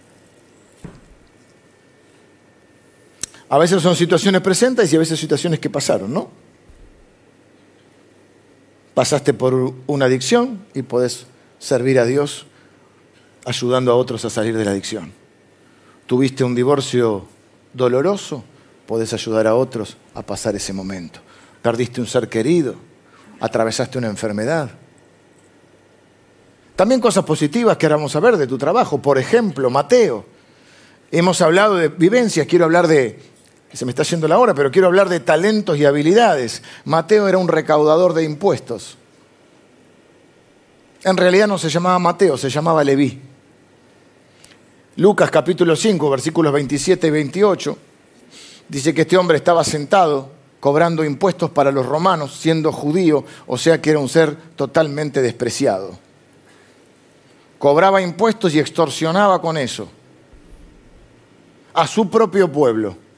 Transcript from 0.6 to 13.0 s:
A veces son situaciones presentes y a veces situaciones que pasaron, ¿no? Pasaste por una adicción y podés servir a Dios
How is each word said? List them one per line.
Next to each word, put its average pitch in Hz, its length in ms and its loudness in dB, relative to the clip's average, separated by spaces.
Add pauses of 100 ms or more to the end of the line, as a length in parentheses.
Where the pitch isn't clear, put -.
A 135 100 2
veces 170 240 2
son 175 140 2
situaciones 180 460 0
presentes 196 500 0
y 160 40 2
a 160 40 4
veces 160 180 -2
situaciones 156 400 -4
que 143 120 -8
pasaron, 117 440 -4
¿no? - 140 -6 (2750)
Pasaste 135 400 -2
por 131 400 -2 (140)
una 139 160 -2
adicción 202 680 -2
y 139 100 -8
podés 123 440 -4 (320)
servir 131 400 0
a 117 60 4
Dios 139 420 -4 (1000)